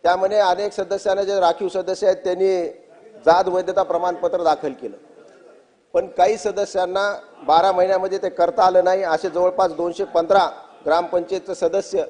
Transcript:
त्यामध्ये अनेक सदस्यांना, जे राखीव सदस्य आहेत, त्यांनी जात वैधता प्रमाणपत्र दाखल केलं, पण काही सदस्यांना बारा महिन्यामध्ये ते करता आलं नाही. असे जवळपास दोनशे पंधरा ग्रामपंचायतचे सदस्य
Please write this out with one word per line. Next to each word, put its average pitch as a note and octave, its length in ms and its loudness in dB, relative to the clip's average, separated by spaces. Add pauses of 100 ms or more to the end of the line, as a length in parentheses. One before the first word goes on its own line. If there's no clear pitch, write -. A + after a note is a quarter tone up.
त्यामध्ये F#3+ 360 0
अनेक G3+ 340 0
सदस्यांना, G3 500 -2
जे G3 180 -2
राखीव F3+ 280 0
सदस्य F3+ 380 -4
आहेत, F#3 100 2
त्यांनी F#3 480 0 (640)
जात F3+ 220 4
वैधता F#3 340 -2
प्रमाणपत्र F3 600 -2
दाखल D#3 300 0
केलं, A2 240 -12 (960)
पण E3+ 140 0
काही G3+ 300 2
सदस्यांना G3 840 -4 (260)
बारा E3+ 260 4
महिन्यामध्ये F#3 460 0
ते F#3+ 100 -4
करता F3 360 2
आलं F#3 200 6
नाही. F#3 180 2
असे E3 280 -2
जवळपास F3+ 420 0
दोनशे E3+ 320 -4
पंधरा E3+ 460 2 (360)
ग्रामपंचायतचे F3 680 -2
सदस्य F3+ 560 -2